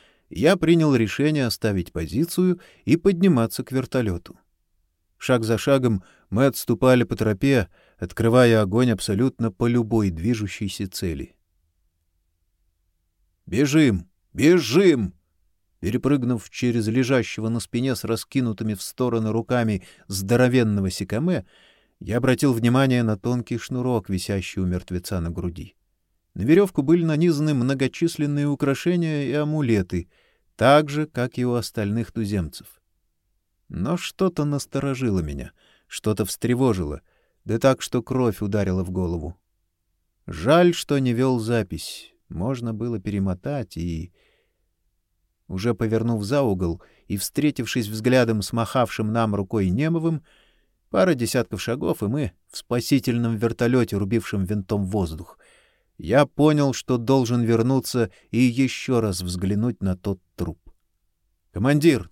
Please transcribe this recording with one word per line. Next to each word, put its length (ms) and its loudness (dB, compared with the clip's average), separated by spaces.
я 280 2
принял 380 4
решение 520 0
оставить 440 -2
позицию 680 -2
и 120 4
подниматься 680 2
к 80 -14
вертолёту. 640 -4
Шаг 260 0
за 140 0
шагом 460 2
мы 160 2
отступали 580 2
по 120 -4
тропе, 520 0
открывая 640 4
огонь 300 2
абсолютно 600 0
по 140 -2
любой 460 2
движущейся 760 -4
цели. 480 -8
«Бежим! 600 2
Бежим!» 800 4
Перепрыгнув 720 -2
через 360 -2
лежащего 640 0
на 100 -2
спине 360 -4
с 80 -10
раскинутыми 720 -4
в 80 -12
стороны 480 -2
руками 500 0
здоровенного 840 2
сикамэ, 540 -4
я 180 -4
обратил 360 2
внимание 500 2
на 140 0
тонкий 400 -4
шнурок, 520 -4
висящий 520 -4
у 40 0
мертвеца 540 -4
на 100 -4
груди. 460 -8
На 100 -6
верёвку 380 4
были 220 2
нанизаны 500 2
многочисленные 920 -2
украшения 800 -2
и 80 -4
амулеты, 760 0
так 340 4
же, 180 -4
как 300 -6
и 80 -2
у 80 0
остальных 580 -4
туземцев. 720 -6
Но 300 -4
что-то 480 -2
насторожило 760 -2
меня, 320 -6
что-то 380 -2
встревожило, 760 0
да 140 -2
так, 220 2
что 200 -4
кровь 400 -2
ударила 420 0
в 80 -8
голову. 460 -4
Жаль, 480 2
что 260 -2
не 140 0
вёл 260 2
запись, 760 -6
можно 440 -6
было 260 -6
перемотать 760 -4
и... 380 -8
Уже 260 -2
повернув 500 0
за 200 0
угол 380 -2
и 100 -4
встретившись 720 -2
взглядом 540 2
с 120 -8
махавшим 580 -2
нам 240 0
рукой 340 -2
Немовым, 540 -2
пара 240 2
десятков 480 -2
шагов, 420 -4
и 40 -2
мы 240 -2
в 60 -16
спасительном 800 0
вертолёте, 640 0
рубившем 480 -2
винтом 400 -2
воздух, 540 -4
я 280 2
понял, 480 2
что 240 -2
должен 440 2
вернуться 680 2
и 80 0
ещё 640 0
раз 200 -2
взглянуть 600 -2
на 160 -2
тот 220 -6
труп. 240 -8
«Командир, 600 2